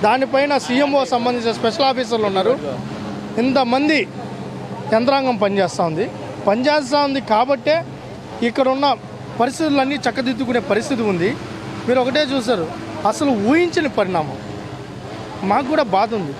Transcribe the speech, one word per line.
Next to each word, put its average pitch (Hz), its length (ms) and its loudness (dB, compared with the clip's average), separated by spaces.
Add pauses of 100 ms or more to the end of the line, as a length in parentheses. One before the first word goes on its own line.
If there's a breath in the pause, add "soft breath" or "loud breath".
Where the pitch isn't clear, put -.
దానిపైన 262 540 2
సీఎంఓ 269 480 2
సంబంధించిన 240 460 0
స్పెషల్ 220 340 0
ఆఫీసర్లు 233 400 2
ఉన్నారు. 196 340 2 (760)
ఇంతమంది 262 720 2 (880)
యంత్రాంగం 254 420 2
పనిచేస్తూ 196 480 2
ఉంది. 165 280 0 (360)
పనిచేస్తూ 269 500 2
ఉంది 277 240 2
కాబట్టే 269 640 2 (560)
ఇక్కడున్న 262 540 2 (440)
పరిస్థితులన్నీ 277 560 2
చక్కదిద్దుకునే 247 640 0
పరిస్థితి 220 440 0
ఉంది. 202 340 0 (500)
మీరు 247 120 4
ఒకటే 262 240 2
చూశారు, 233 480 0 (360)
అసలు 269 240 2
ఊహించని 302 580 2
పరిణామం. 170 480 -2 (1040)
మాకు 220 240 2
కూడా 311 160 2
బాధ 208 320 2
ఉంది. 160 240 -4